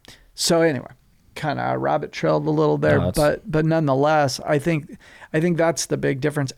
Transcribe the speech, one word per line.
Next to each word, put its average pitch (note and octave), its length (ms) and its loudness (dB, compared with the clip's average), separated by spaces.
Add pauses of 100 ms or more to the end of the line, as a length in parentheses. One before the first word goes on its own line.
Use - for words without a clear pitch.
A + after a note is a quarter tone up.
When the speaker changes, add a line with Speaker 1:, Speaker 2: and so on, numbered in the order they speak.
(340)
Speaker 1:
so E3+ 280 0
anyway, D#3 260 0 (480)
kinda C3 420 -4
rabbit C#3+ 360 -2
trailed D#3 340 0
a - 20 0
little D3+ 280 2
there, D3 220 2
Speaker 2:
No, F2 120 0
that's - 60 -6
Speaker 1:
but, D3+ 340 0
but D#3 140 2
nonetheless, D3 760 2
I D3+ 180 0
think, E3 400 -4 (360)
I D#3 80 0
think E3+ 160 2
that's E3 300 0
the D3 100 -2
big C#3 240 -2
difference. D3 360 -2